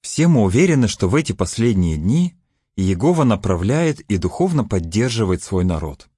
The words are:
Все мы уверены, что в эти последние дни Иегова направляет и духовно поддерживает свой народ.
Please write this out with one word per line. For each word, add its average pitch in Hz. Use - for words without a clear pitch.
Все -
мы 147
уверены, 127
что 95
в 101
эти -
последние 92
дни 147
Иегова 104
направляет 110
и 101
духовно 139
поддерживает 98
свой 92
народ. 80